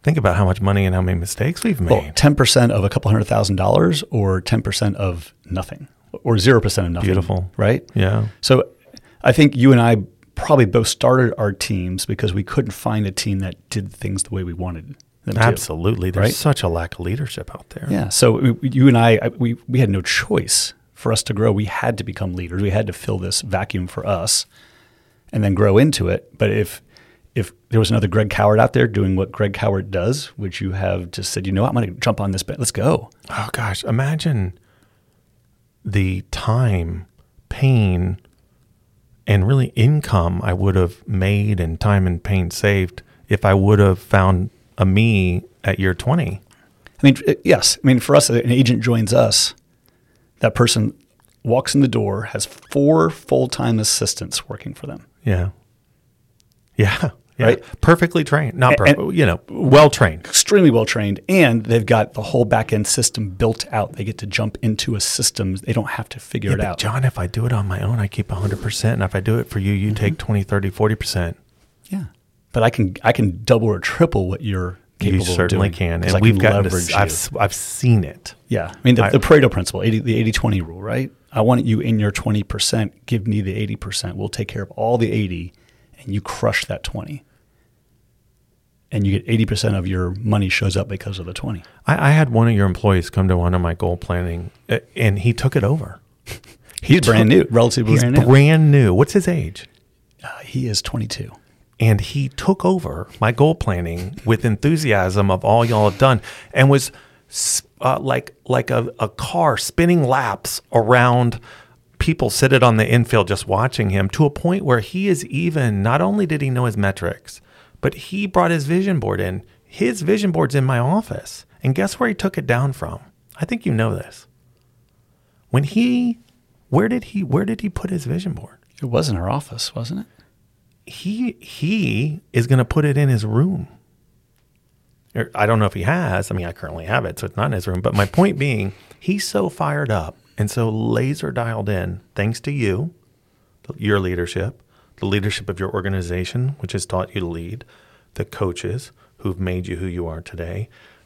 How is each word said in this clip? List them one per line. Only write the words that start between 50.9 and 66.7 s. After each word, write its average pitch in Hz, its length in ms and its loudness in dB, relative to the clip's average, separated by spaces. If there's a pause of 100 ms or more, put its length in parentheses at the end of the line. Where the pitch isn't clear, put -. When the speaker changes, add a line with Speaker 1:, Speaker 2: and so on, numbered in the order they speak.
Speaker 2:
walks 123 320 0
in 139 60 4
the 131 60 4
door, 104 360 -2
has 104 220 -8
four 160 640 2
full-time 123 720 -2
assistants - 680 -4
working - 260 -12
for - 140 -16
them. - 180 -14 (180)
Speaker 1:
Yeah. 92 260 0 (1300)
Yeah. 101 320 0 (280)
Yeah. 113 100 0
Speaker 2:
Right? 123 160 2 (180)
Speaker 1:
Perfectly 170 420 4
trained. 147 340 -2
Not 127 160 4
Speaker 2:
A-, - 40 4
Speaker 1:
perfect, - 220 4
Speaker 2:
and - 180 -4
Speaker 1:
you - 80 4
know, 85 140 2 (100)
well 147 400 6
trained. 82 360 0
Speaker 2:
Extremely 190 440 4
well 113 160 4
trained. 101 420 -2
And 123 380 4
they've 117 200 2
got 110 280 2
the 110 80 -10
whole 120 240 0
back-end 110 420 0
system 110 440 -4
built 110 420 -2
out. 104 200 -4
They 107 120 -8
get 107 140 -8
to 107 80 -12
jump 107 340 -4
into 110 340 -2
a 101 60 -4
system. - 560 -4
They 110 160 -4
don't 107 160 -4
have - 200 -8
to - 100 -16
figure 104 320 -6
Speaker 1:
Yeah, - 40 0
Speaker 2:
it 98 40 -2
Speaker 1:
but 104 80 -2
Speaker 2:
out. 87 100 -6